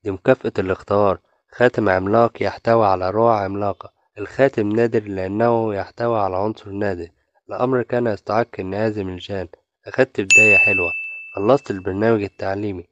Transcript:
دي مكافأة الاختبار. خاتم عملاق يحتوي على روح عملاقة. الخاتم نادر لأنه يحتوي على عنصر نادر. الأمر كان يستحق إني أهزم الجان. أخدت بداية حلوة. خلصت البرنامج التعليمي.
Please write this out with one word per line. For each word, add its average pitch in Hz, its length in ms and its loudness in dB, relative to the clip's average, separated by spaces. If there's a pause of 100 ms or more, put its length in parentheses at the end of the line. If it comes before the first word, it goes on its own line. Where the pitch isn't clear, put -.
دي 101 80 -4
مكافأة - 480 0
الاختبار. 98 600 0 (320)
خاتم 120 380 2
عملاق 101 540 2
يحتوي 113 420 2
على 92 240 0
روح 110 260 2
عملاقة. 101 560 -6 (260)
الخاتم 107 520 0
نادر 113 340 0
لأنه 104 720 0
يحتوي 113 440 -4
على 92 180 -2
عنصر 104 320 -4
نادر. 98 380 -6 (420)
الأمر 120 340 -2
كان 120 240 -2
يستحق 104 400 -2 (120)
إني 95 180 -6
أهزم 104 320 -4
الجان. 92 380 -10 (400)
أخدت 131 340 0
بداية 92 360 4
حلوة. 90 340 0 (440)
خلصت 110 360 0
البرنامج 101 520 0
التعليمي. 98 680 -6